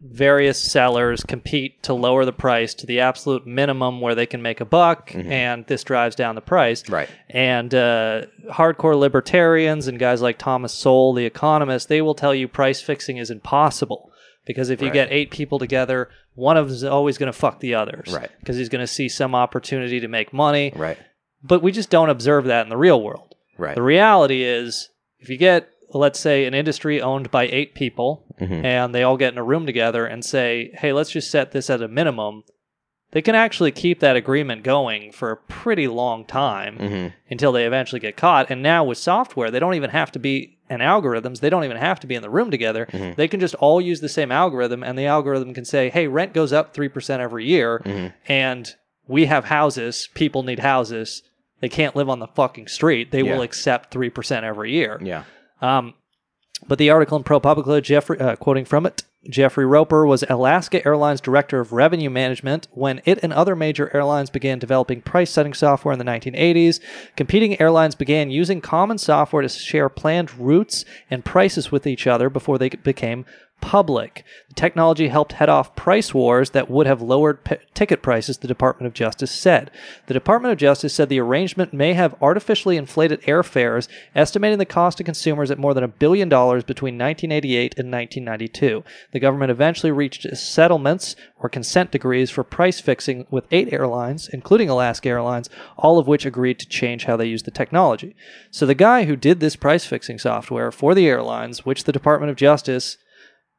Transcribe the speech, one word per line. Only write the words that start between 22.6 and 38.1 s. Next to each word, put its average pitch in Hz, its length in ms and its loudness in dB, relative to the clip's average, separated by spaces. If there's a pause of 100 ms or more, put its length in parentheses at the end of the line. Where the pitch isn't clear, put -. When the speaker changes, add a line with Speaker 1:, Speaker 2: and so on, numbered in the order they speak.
Speaker 1:
in 110 40 -16
the 113 80 -6
real 147 260 6
world. - 320 -14 (240)
Speaker 2:
Right. 76 160 -6
Speaker 1:
The 120 80 -2
reality 151 600 4
is, 120 460 -4 (300)
if 131 100 -20
you 131 80 -8
get, 175 300 4 (260)
let's 139 260 0
say, 139 260 2
an 127 80 -4
industry 147 480 -2
owned 131 300 -4
by 127 160 2
eight 139 280 -4
people, 131 480 -4 (160)
Speaker 2:
Mm-hmm. 92 260 -6
Speaker 1:
and 123 280 -2
they 123 80 0
all 127 160 2
get 127 160 0
in 123 60 -10
a 120 40 -6
room 151 220 -2
together 117 400 -2
and 117 180 -12
say, 120 520 -4
"Hey, 147 180 -2
let's 151 160 -2
just - 220 -8
set 135 200 -2
this 139 200 -6
at 123 100 -2
a 113 60 -6
minimum," 110 560 -4 (720)
they 156 100 0
can 220 100 2
actually 220 380 0
keep 175 280 -2
that 139 160 4
agreement 127 460 -2
going 113 500 -2
for 113 200 -8
a 110 60 -8
pretty 185 500 -4
long 117 360 -6
time 107 540 -4
Speaker 2:
Mm-hmm. 98 300 -6 (240)
Speaker 1:
until 131 200 0
they 120 140 0
eventually 127 340 -4
get 107 160 -10